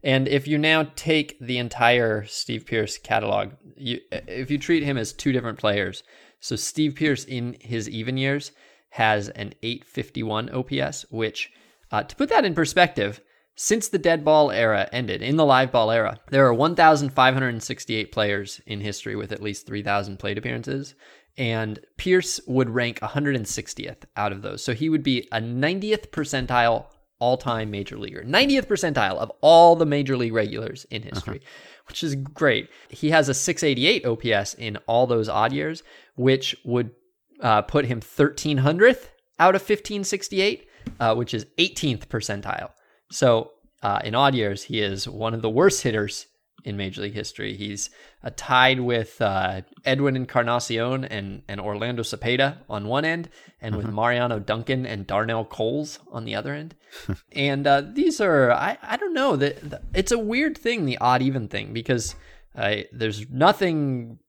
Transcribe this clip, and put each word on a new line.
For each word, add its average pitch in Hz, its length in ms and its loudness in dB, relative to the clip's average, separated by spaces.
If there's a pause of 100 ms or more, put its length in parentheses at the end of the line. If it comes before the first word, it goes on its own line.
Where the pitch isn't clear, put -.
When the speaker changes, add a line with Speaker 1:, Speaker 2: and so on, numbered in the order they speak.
Speaker 1:
And 135 240 2
if 139 220 0
you 151 100 2
now 156 380 2
take 156 440 -2
the 123 180 -6
entire 117 640 2
Steve - 420 -8
Pierce 107 320 -2
catalog, 104 540 -2 (240)
you, 120 240 -8 (100)
if 120 400 -10
you 143 80 -2
treat 160 240 2
him 143 160 -2
as 110 140 -6
two - 180 -2
different 117 300 -2
players, 101 420 0 (380)
so - 160 -6
Steve 151 400 -2
Pierce 143 280 0
in 120 360 -8
his 113 280 -6
even 117 280 -6
years 139 340 -4 (400)
has 107 380 2
an 104 340 -12
eight 117 220 -8
fifty-one 113 680 -6
O 127 140 -4
P 139 160 -4
S, 135 300 -6
which, 110 420 -6 (400)
uh, 107 100 0
to - 140 -12
put 285 140 -2
that 381 140 4
in 185 80 0
perspective, 147 680 2 (340)
since 214 320 -2
the 196 120 -2
dead 165 260 2
ball 151 260 6
era 104 420 2
ended, 117 300 -4
in 135 140 0
the 160 100 6
live 131 240 6
ball 113 220 2
era, 110 260 0 (120)
there 139 140 6
are 123 80 6
one 147 220 2
thousand 156 360 6
five 131 240 4
hundred 123 280 -2
sixty-eight 110 480 -6
players 101 560 -2
in 104 140 -8
history 104 340 -8
with 104 160 -8
at 104 120 -10
least 104 220 -8
three 104 200 -8
thousand 101 340 -4
plate 101 200 -6
appearances. 120 580 -8 (420)
And 110 400 -4 (200)
Pierce - 480 0
would 127 240 2
rank 120 320 -2
a 107 60 -6
hundred 143 280 -2
and 110 100 -4
sixtieth - 600 -10 (100)
out 101 160 -2
of 98 80 -12
those. 101 240 -10
So 131 80 -2
he 123 160 -2
would 156 140 2
be 131 300 0
a 113 60 -2
ninetieth 170 720 -2
percentile 123 760 0 (320)
all-time 120 520 -2
major 101 280 -8
leaguer. 104 260 -10
Ninetieth 254 420 2
percentile 139 520 0
of 107 120 -4 (120)
all 165 340 12
the 165 80 4
major 143 320 0
league 120 160 0
regulars 110 580 -4
in 110 120 -8
history, - 380 -10
Speaker 2:
Uh-huh. - 480 -20
Speaker 1:
which - 140 -10
is 151 120 -2
great. 135 560 0 (180)
He - 220 -2
has 156 180 6
a 135 60 2
six - 280 -2
eighty-eight 147 440 2
O 113 100 0
P 113 160 -2
S 101 220 -2
in 107 320 -8
all 120 200 4
those 113 220 0
odd 113 240 2
years, 151 300 -6 (320)
which 135 500 2
would, 117 280 -2 (500)
uh, 110 180 4
put 143 240 0
him 117 160 -4
thirteen 147 560 0
hundredth 175 540 4 (280)
out 175 160 6
of 190 60 2
fifteen 202 440 -2
sixty-eight, 196 600 -2 (340)
uh, 113 140 4
which 120 200 -4
is 107 100 -4 (140)
eighteenth 156 500 -2
percentile. 101 640 -6 (420)
So, 117 400 2 (300)
uh, 101 220 0
in 107 100 -6
odd 135 200 4
years, 101 280 -2
he - 180 -4
is 98 260 -4
one 113 280 -6
of 113 80 -6
the 110 80 0
worst 175 320 4
hitters 107 440 -2 (380)
in 101 120 -8
Major 98 260 -6
League 104 120 -8
history. 104 420 -10
He's, 101 340 -8 (340)
uh, 120 100 -8
tied 127 460 4
with, 120 420 -2
uh, 95 380 0 (240)
Edwin 135 320 2
Encarnacion 120 880 -2
and, 101 420 -10
and 101 140 -10
Orlando 110 420 -4
Cepeda 127 560 -2 (100)
on 104 200 -6
one 139 160 -2
end, 165 240 -4 (320)
and 107 160 -6
with 104 100 -6
Speaker 2:
Uh-huh. 104 80 -6
Speaker 1:
Mariano 120 460 0
Duncan 117 440 -4
and 101 220 -8
Darnell 110 380 -2
Coles 135 560 -6 (100)
on 113 140 -10
the 110 100 -8
other 123 200 -6
end. 156 200 -14 (320)
Speaker 2:
<laughs> - 260 -8
Speaker 1:
And, 139 360 0
uh, 139 140 6 (100)
these 302 280 0
are, 147 300 6
I, 185 320 2
I 220 140 -6
don't 370 180 -4
know, 262 220 2
the, 139 140 2 (120)
the, - 180 -12 (140)
it's 185 160 0
a 240 80 2
weird 247 400 -2
thing, 233 280 -2
the 127 120 -2
odd 123 240 4
even 131 240 -2
thing, 104 260 -8
because 117 440 -2 (400)
I, 104 360 -2
there's 110 380 -6
nothing 139 880 0 (100)